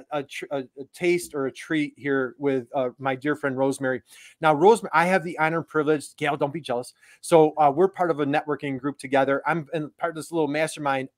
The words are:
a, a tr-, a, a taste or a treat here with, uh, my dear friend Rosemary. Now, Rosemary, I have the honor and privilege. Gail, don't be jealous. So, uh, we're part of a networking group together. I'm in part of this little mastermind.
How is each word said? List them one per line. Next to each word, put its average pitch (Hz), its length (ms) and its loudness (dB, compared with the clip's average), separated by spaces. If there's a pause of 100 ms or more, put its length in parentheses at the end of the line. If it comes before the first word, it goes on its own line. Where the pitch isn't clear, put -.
(120)
a, 151 80 -4
a - 20 -4
tr-, - 280 -14
a, 143 80 -4
a 135 260 -12 (100)
taste 175 400 -2
or 135 120 -4
a 120 60 -6
treat 147 460 -4
here 131 400 -2
with, 135 360 -2
uh, 127 240 -2
my 135 160 -4
dear 143 220 -2
friend 135 220 -4
Rosemary. 131 440 -2 (380)
Now, 156 140 4
Rosemary, 185 400 4
I 160 120 4
have 185 180 2
the 165 140 -8
honor 160 200 0
and 151 100 -6
privilege. 151 480 0
Gail, 147 220 -2
don't 143 140 -2
be 165 100 -8
jealous. 123 320 -6 (260)
So, 156 380 6
uh, 147 160 6
we're 185 140 4
part 180 220 -2
of 147 100 -2
a 151 40 0
networking 143 560 -2
group 139 180 -6
together. 135 480 0
I'm 156 280 -2
in 151 240 -6
part 170 140 -4
of 160 40 -16
this 151 160 -12
little 160 160 0
mastermind. 143 680 -2